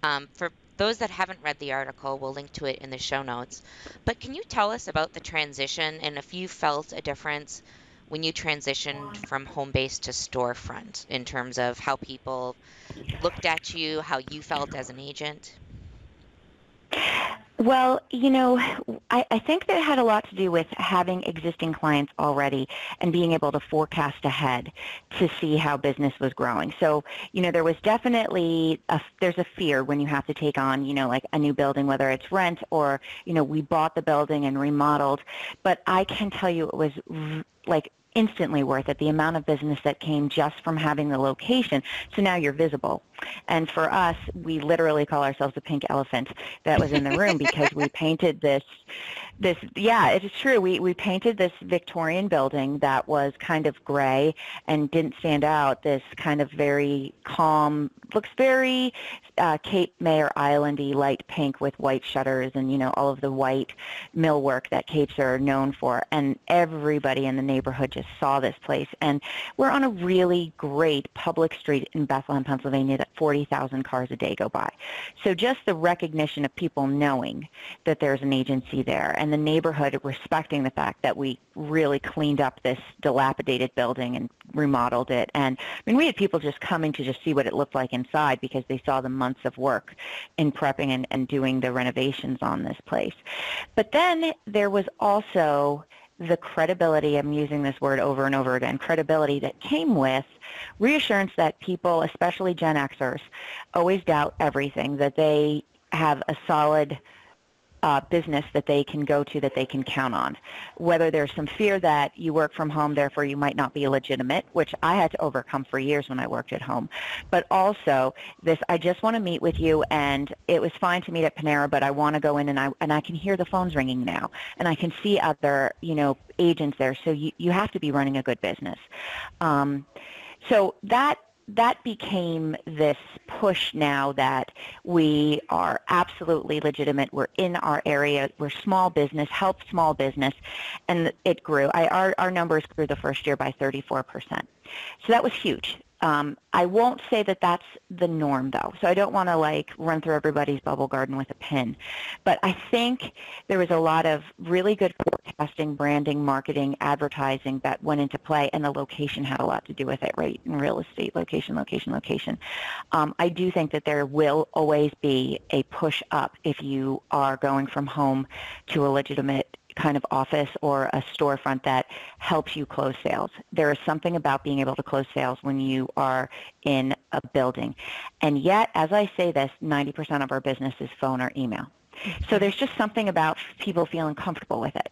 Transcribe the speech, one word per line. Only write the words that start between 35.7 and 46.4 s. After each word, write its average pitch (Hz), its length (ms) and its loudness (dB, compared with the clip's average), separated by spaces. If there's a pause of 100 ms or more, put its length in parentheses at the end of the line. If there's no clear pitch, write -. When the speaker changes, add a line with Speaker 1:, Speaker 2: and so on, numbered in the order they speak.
Speaker 2:
I 185 180 4
can 202 260 -4
tell 185 200 -2
you 165 160 0
it - 80 -6
was, 151 180 0 (180)
v-, 156 340 -6 (220)
like, 160 260 0 (220)
instantly 165 500 2
worth 135 240 0
it, 143 100 -2
the 151 100 0
amount 156 280 2
of 147 100 -4
business 147 380 0
that 147 160 0
came 147 280 0
just 147 360 -2
from 160 120 -2
having 151 340 0
the 139 80 0
location. 139 600 0 (360)
So 208 60 2
now 190 140 2
you're 143 160 0
visible. 147 500 0 (460)
And 160 220 0
for 160 220 0
us, 175 240 2 (180)
we 160 260 -4
literally 156 440 2
call 147 180 0
ourselves 139 320 -2
the 147 60 -8
pink 143 300 -4
elephant 135 380 -2 (360)